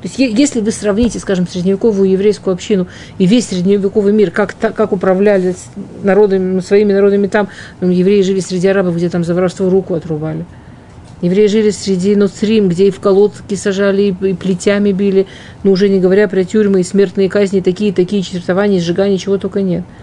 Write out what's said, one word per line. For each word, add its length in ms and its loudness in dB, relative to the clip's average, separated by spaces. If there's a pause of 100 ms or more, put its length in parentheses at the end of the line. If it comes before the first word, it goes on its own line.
То 20 -10
есть, 120 -8
е-, 100 0
если 300 0
вы 100 -2
сравните, 480 -2
скажем, 300 -2
средневековую 600 0
еврейскую 460 0
общину 320 -2 (320)
и 80 2
весь 220 2
средневековый 640 0
мир, 180 2
как 220 -2
та-, 180 -4
как 220 -2
управляли 580 2
с 160 -10 (380)
народами, 560 2
своими 320 2
народами 340 2
там, 220 0 (320)
ну, 100 0
евреи 320 4
жили 160 0
среди 300 -2
арабов, 260 0
где 140 -2
там 160 -2
за 100 -2
воровство 340 -2
руку 260 0
отрубали. 500 -6 (760)
Евреи 260 4
жили 220 2
среди 440 -2
ноцрим, 540 2
где 180 2
и 60 4
в 80 -16
колодки 560 0
сажали, 460 0
и, 260 -2
и 60 -2
плетями 580 0
били, 340 0 (380)
ну, 80 4
уже 160 2
не 100 2
говоря 300 2
про 160 -2
тюрьмы 380 2
и 20 -4
смертные 440 0
казни, 300 0
такие, 340 0
такие 300 0
четвертования, 560 -2
сжигания, 400 0
чего 200 -2
только 220 -6
нет. 220 -2 (200)